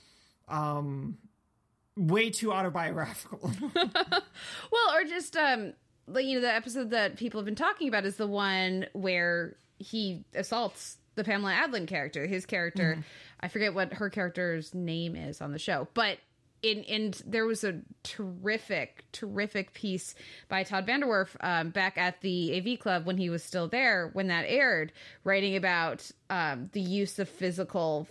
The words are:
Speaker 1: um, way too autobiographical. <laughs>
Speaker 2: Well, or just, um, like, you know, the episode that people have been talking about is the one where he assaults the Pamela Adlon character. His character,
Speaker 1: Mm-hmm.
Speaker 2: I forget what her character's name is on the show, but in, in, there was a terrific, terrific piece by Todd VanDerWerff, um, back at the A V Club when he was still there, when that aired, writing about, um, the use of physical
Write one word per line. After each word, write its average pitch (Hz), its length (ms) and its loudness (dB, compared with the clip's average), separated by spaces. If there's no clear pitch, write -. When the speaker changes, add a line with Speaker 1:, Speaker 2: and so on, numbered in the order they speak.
Speaker 1:
um, 147 680 -2
way 202 360 4
too 214 200 0
autobiographical. 165 1040 -2
<laughs> 196 60 -8
Speaker 2:
Well, 427 260 6
or 370 60 6
just, 330 340 -4
um, 254 360 4
like, 262 180 0
you 262 100 0
know, 247 60 2
the 240 100 4
episode 226 380 0
that 214 280 2
people 214 220 -4
have 202 60 -4
been 208 80 -2
talking 330 340 0
about 208 180 2
is 196 100 -2
the 220 100 -2
one 190 680 2
where 175 640 0
he 196 560 -4
assaults - 640 -4
the 214 100 -2
Pamela 202 300 2
Adlon 226 340 2
character. 151 380 -2
His 185 220 -2
character, 170 460 2
Speaker 1:
Mm-hmm. 160 80 -4
Speaker 2:
I 180 80 -6
forget 208 260 0
what 185 180 0
her 202 160 -2
character's 175 640 -2
name 170 420 -2
is 156 260 -8
on 147 100 -6
the 156 80 -6
show, - 340 -2
but 214 240 2
in, 214 200 2
in, 214 300 -2
there 220 200 0
was 226 180 0
a 185 180 -2
terrific, 190 1080 -4
terrific 202 640 -4
piece 185 400 -4
by 190 140 0
Todd 190 240 -2
VanDerWerff, 233 440 2
um, 165 300 0
back 190 260 0
at 180 240 0
the 175 300 0
A 180 80 0
V 226 180 -2
Club 180 300 0
when 185 100 0
he 180 140 0
was 170 120 -4
still 175 240 -2
there, 220 460 2
when 190 140 0
that 170 200 2
aired, 208 440 4
writing 190 320 4
about, 175 540 0
um, 156 440 0
the 208 80 0
use 196 360 0
of 190 100 -2
physical 170 840 0